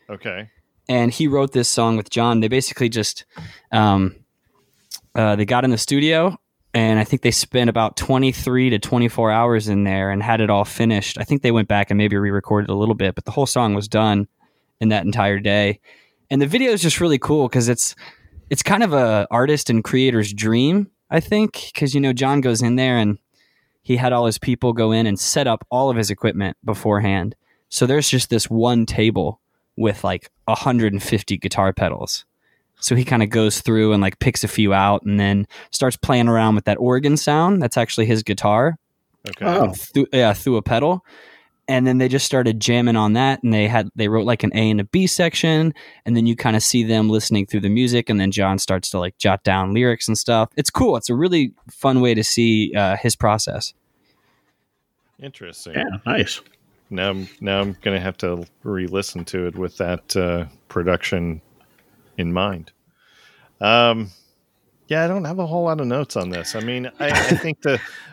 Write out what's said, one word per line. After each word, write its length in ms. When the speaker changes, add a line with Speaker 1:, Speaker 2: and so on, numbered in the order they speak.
Speaker 1:
Okay. 400
Speaker 2:
And 240
he 160
wrote 240
this 160
song 300
with 120
John. 300
They 80
basically 400
just, 380
um, 420
uh, 200
they 80
got 220
in 40
the 80
studio, 600
and 240
I 60
think 180
they 100
spent 380
about 280
twenty-three 720
to 100
twenty-four 520
hours 360
in 160
there 280
and 120
had 160
it 100
all 140
finished. 560
I 60
think 160
they 100
went 160
back 240
and 60
maybe 180
re-recorded 540
a 60
little 200
bit, 200
but 100
the 60
whole 140
song 280
was 160
done 400
in 100
that 160
entire 340
day. 420
And 120
the 60
video 240
is 100
just 200
really 180
cool 300
'cause 200
it's, 260
it's 120
kind 220
of 100
a 380
artist 380
and 140
creator's 480
dream, 600
I 120
think, 520
'cause, 220
you 60
know, 120
John 280
goes 200
in 140
there 220
and 200
he 140
had 180
all 120
his 120
people 360
go 180
in 160
and 120
set 280
up 240
all 180
of 80
his 140
equipment 520
beforehand. 720
So 160
there's 240
just 200
this 200
one 360
table 540
with, 260
like, 260
a 80
hundred 380
and 80
fifty 360
guitar 360
pedals. 520
So 140
he 80
kinda 220
goes 360
through 320
and, 80
like, 180
picks 240
a 40
few 260
out 300
and 160
then 280
starts 260
playing 300
around 280
with 100
that 120
organ 400
sound. 440
That's 160
actually 280
his 160
guitar. 560
Speaker 1:
Okay. 180
Speaker 3:
Oh. 240
Speaker 2:
Through, 440
yeah, 200
through 240
a 40
pedal. 420
And 200
then 100
they 100
just 200
started 320
jamming 360
on 180
that, 280
and 100
they 160
had, 280
they 120
wrote, 180
like, 180
an 100
A 160
and 100
a 40
B 240
section, 640
and 100
then 120
you 80
kinda 240
see 240
them 260
listening 380
through 140
the 80
music, 380
and 120
then 100
John 300
starts 320
to, 80
like, 180
jot 260
down 300
lyrics 340
and 80
stuff. 420
It's 120
cool. 260
It's 140
a 60
really 380
fun 300
way 120
to 100
see, 520
uh, 220
his 180
process. 580
Speaker 1:
Interesting. 540
Speaker 3:
Yeah, 320
nice. 340
Speaker 1:
Now 180
I'm, 200
now 200
I'm 200
gonna 180
have 180
to 280
re-listen 640
to 220
it 100
with 200
that, 380
uh, 300
production 720
in 140
mind. 400
Um, 520
yeah, 160
I 40
don't 180
have 140
a 80
whole 160
lot 180
of 60
notes 280
on 140
this. 260
I 40
mean, 400
I, 100
I 40
Speaker 3:
<laughs> 240
Speaker 1:
think 260
the, 180